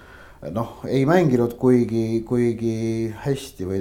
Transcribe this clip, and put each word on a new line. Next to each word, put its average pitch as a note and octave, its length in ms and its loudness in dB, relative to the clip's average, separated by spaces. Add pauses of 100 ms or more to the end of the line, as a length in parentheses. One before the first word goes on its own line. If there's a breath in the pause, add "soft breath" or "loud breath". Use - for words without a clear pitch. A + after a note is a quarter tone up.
(420 loud breath)
noh, G#2+ 380 -8 (100)
ei C3 160 2
mänginud C3+ 480 4
kuigi, A2+ 720 2
kuigi A2+ 880 -2
hästi A2 560 -6
või F#2+ 120 -2